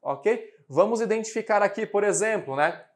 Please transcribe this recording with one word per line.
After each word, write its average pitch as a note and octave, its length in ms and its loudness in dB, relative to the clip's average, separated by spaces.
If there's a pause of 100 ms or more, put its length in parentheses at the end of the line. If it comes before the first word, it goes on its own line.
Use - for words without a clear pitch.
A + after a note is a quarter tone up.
ok? G3+ 500 -2 (160)
Vamos G3+ 320 2
identificar A3 640 0
aqui, G#3 220 0
por G3+ 180 0
exemplo, F#3 540 0
né? D#3 260 -2 (140)